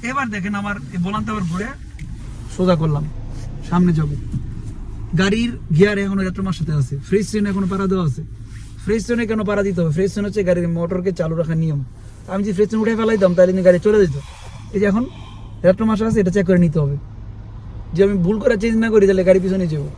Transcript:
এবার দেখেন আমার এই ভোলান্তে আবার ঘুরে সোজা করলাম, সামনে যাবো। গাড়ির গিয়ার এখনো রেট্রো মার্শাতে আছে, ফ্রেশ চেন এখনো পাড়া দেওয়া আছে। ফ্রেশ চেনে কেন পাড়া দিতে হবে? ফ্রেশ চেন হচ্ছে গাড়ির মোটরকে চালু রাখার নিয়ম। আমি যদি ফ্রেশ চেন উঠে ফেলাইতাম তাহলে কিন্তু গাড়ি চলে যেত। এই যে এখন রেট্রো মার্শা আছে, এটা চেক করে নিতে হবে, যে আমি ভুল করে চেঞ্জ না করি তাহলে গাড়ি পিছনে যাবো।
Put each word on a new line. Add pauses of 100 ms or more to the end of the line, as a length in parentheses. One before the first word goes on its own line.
(100)
এবার
দেখেন
আমার (180)
এই
ভোলান্তে
আবার
ঘুরে (840)
সোজা
করলাম, (640)
সামনে
যাবো। (1040)
গাড়ির (260)
গিয়ার
এখনো
রেট্রো
মার্শাতে
আছে, (140)
ফ্রেশ
চেন
এখনো
পাড়া
দেওয়া
আছে। (640)
ফ্রেশ
চেনে
কেন
পাড়া
দিতে
হবে?
ফ্রেশ
চেন
হচ্ছে
গাড়ির (100)
মোটরকে (100)
চালু
রাখার
নিয়ম। (520)
আমি
যদি
ফ্রেশ
চেন
উঠে
ফেলাইতাম
তাহলে
কিন্তু
গাড়ি
চলে
যেত। (580)
এই
যে
এখন (640)
রেট্রো
মার্শা
আছে,
এটা
চেক
করে
নিতে
হবে, (1000)
যে
আমি (100)
ভুল
করে
চেঞ্জ
না
করি
তাহলে
গাড়ি
পিছনে
যাবো।